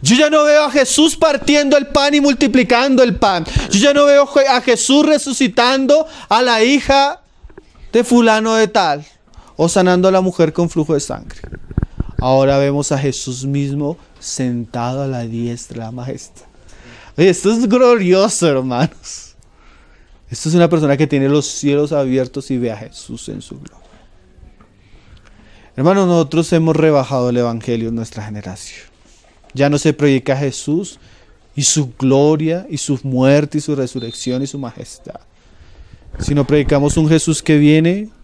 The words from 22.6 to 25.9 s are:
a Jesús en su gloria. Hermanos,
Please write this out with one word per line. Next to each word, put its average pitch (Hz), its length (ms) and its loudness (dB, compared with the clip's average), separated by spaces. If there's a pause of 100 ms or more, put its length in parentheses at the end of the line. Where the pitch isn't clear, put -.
a 104 40 -12
Jesús - 520 -18
en 107 120 -12
su - 160 -18
gloria. - 220 -20 (2000)
Hermanos, 185 320 2